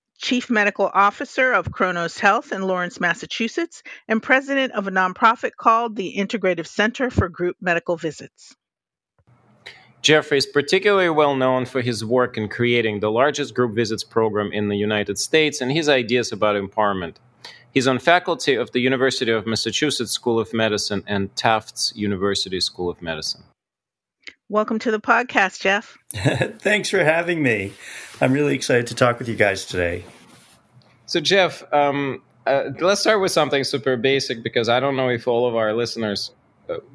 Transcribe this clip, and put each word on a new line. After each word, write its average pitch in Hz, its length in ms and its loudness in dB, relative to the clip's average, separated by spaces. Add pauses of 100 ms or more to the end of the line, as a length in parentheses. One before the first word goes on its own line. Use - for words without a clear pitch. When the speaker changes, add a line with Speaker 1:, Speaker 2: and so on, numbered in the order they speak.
(180)
Speaker 1:
chief - 320 -4
medical 202 420 2
officer 285 600 2
of 185 180 0
Kronos 175 480 -2
Health 202 340 2
in 190 100 -6
Lawrence, 180 380 -2
Massachusetts, 180 840 -4 (240)
and 220 160 -2
president 269 500 0
of 196 140 -4
a 196 40 -4
nonprofit 190 680 2
called 226 400 0
the 185 220 -6
Integrative 185 480 -2
Center 233 440 -2
for 185 200 0
Group 175 300 -4
Medical 175 360 -2
Visits. - 580 -10 (1500)
Speaker 2:
Jeffrey 151 340 4
is 135 100 2
particularly 190 640 2
well 147 260 4
known 131 280 2
for 127 160 -4
his 120 240 -4
work 123 320 0
in 107 120 -4
creating 117 520 0
the 107 100 0
largest 135 440 0
group 123 200 -2
visits 110 300 -2
program 104 480 -2
in 104 160 -2
the 101 80 -2
United 104 400 -2
States 156 440 0
and 127 120 -2
his 151 160 0
ideas 123 440 2
about 104 240 0
empowerment. 98 580 -2 (580)
He's 127 140 2
on 131 120 2
faculty 170 560 2
of 117 180 -2
the 127 80 0
University 127 500 2
of 107 160 0
Massachusetts 113 640 -2
School 113 300 0
of 110 140 -6
Medicine 104 520 0
and 98 300 -4
Tufts - 580 0
University 98 640 -2
School 90 300 -4
of 87 140 -8
Medicine. 80 400 -8 (1040)
Speaker 1:
Welcome 214 300 0
to 233 120 -4
the 220 80 0
podcast, 226 640 2
Jeff. 202 440 -2
Speaker 3:
<laughs> - 100 -12
Thanks 165 760 0
for 180 160 2
having 165 380 2
me. 104 320 0 (480)
I'm 131 100 4
really 143 220 2
excited 127 320 0
to - 80 -8
talk 120 240 2
with 120 100 -8
you 110 60 -4
guys 101 320 2
today. 87 400 -4 (960)
Speaker 2:
So, - 160 -2
Jeff, 175 500 2
um, 143 520 0 (240)
uh, 135 240 2 (100)
let's 190 220 2
start 220 180 2
with 185 120 0
something 143 300 2
super 127 360 -2
basic 127 440 0
because 117 280 0
I 123 100 4
don't 139 160 0
know 131 140 0
if 117 180 -2
all 120 180 2
of 117 80 -2
our 110 200 0
listeners, 113 560 -4 (400)
uh, 82 60 -4 (180)